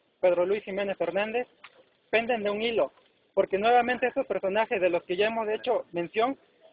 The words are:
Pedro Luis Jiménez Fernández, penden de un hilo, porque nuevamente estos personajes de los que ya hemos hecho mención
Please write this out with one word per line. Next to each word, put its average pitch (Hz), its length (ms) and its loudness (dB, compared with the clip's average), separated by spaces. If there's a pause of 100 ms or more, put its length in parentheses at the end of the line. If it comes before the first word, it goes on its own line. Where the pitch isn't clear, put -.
(200)
Pedro 180 260 4
Luis 202 160 0
Jiménez 196 340 -4
Fernández, 208 520 -2 (600)
penden 226 340 0
de 208 60 0
un 208 120 -4
hilo, 220 300 0 (420)
porque 190 240 0
nuevamente 240 480 2
estos 254 200 -2
personajes 202 540 -2
de 180 80 4
los 170 140 0
que 180 140 -6
ya 208 100 2
hemos 226 220 -4
hecho 220 440 -2
mención 202 460 -2 (340)